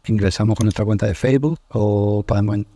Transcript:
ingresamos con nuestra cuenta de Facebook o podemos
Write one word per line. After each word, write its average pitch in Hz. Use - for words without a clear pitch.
ingresamos 107
con 107
nuestra 107
cuenta 107
de 98
Facebook 139
o 104
podemos 104